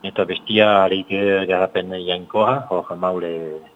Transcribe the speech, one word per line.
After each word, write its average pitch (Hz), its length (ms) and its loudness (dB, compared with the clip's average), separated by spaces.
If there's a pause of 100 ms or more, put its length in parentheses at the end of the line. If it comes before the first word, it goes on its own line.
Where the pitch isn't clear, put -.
eta 98 200 -2
bestia 104 600 2
harik, 95 260 -2
eh, 98 360 2
garapen 92 440 0
jainkoa, 92 800 -2
hor 87 260 -4
maule 85 640 -4 (160)